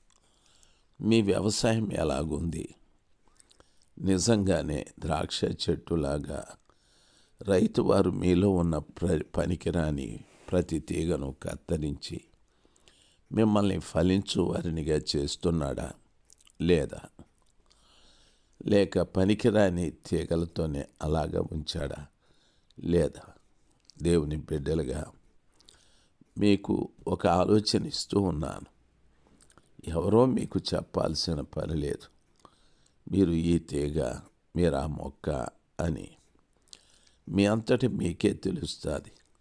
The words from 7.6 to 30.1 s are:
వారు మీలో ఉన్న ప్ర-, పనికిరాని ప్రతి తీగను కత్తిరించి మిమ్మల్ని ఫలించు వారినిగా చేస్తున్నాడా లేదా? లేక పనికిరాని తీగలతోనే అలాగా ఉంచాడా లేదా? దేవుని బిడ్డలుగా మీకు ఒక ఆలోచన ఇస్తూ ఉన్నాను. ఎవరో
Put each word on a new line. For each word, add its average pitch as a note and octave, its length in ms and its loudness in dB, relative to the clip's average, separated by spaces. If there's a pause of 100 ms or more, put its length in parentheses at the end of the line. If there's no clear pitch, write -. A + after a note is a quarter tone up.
వారు F#2+ 300 4
మీలో F#2 380 4
ఉన్న F2 280 2
ప్ర-, E2 480 -2 (120)
పనికిరాని D#2+ 880 -2 (280)
ప్రతి F2 280 0
తీగను D#2 640 -4
కత్తిరించి - 800 -6 (1080)
మిమ్మల్ని G2+ 480 4
ఫలించు F#2 640 0
వారినిగా D#2+ 600 -2 (140)
చేస్తున్నాడా C#2+ 800 -2 (680)
లేదా? D#2+ 400 2 (1600)
లేక G2+ 340 2
పనికిరాని F#2+ 920 2
తీగలతోనే E2 920 -4 (160)
అలాగా D#2+ 400 -2
ఉంచాడా D2 640 -8 (720)
లేదా? - 540 0 (680)
దేవుని D2+ 360 2
బిడ్డలుగా D2+ 720 -4 (1300)
మీకు G2+ 520 2 (180)
ఒక F2+ 200 0
ఆలోచన G2 580 4
ఇస్తూ - 340 -4
ఉన్నాను. D2+ 520 -4 (1160)
ఎవరో G2 380 4